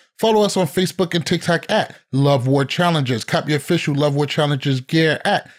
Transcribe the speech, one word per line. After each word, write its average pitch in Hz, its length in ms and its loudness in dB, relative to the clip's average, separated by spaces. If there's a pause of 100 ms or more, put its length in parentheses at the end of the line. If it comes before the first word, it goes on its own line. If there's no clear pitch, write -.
(180)
Follow 220 260 2
us 202 140 0
on 185 80 2
Facebook 185 480 -2
and 175 120 0
TikTok 170 440 -2
at 202 260 -2 (160)
Love 135 360 2
War 139 180 2
Challenges. 143 580 0
Cop 160 240 -4
your 151 100 0
official 160 360 -2
Love 143 220 0
War 147 100 0
Challenges 143 560 -2
gear 160 440 0
at 196 340 -2